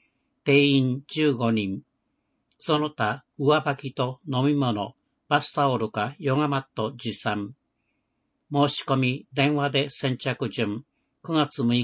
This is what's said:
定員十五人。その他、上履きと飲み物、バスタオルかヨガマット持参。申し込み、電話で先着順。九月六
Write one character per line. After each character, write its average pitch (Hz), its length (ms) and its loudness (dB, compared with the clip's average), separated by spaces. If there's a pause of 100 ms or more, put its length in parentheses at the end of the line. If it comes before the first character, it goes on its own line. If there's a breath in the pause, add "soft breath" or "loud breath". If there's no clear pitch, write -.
(440)
定 143 240 6
員 135 400 2
十 151 260 2
五 117 160 0
人。 104 320 -2 (760)
そ 156 180 0
の 151 100 -2
他、 110 360 -4 (120)
上 147 260 2
履 139 140 -2
き 131 180 -10
と 131 260 -4 (120)
飲 131 140 2
み 147 80 2
物、 117 400 -2 (320)
バ 147 160 0
ス - 120 -12
タ 143 160 2
オ 123 60 0
ル 110 140 -2
か 113 300 -4
ヨ 135 160 0
ガ 147 100 2
マ 139 120 -2
ッ - 80 -8 (100)
ト 113 160 -4
持 113 220 -8
参。 104 380 -6 (1000)
申 143 160 4
し - 160 -6
込 139 100 0
み、 131 380 0
電 143 240 2
話 143 140 0
で 139 200 0
先 127 260 -4
着 123 320 -4
順。 107 360 -4 (380)
九 165 120 -4
月 147 280 0
六 120 220 2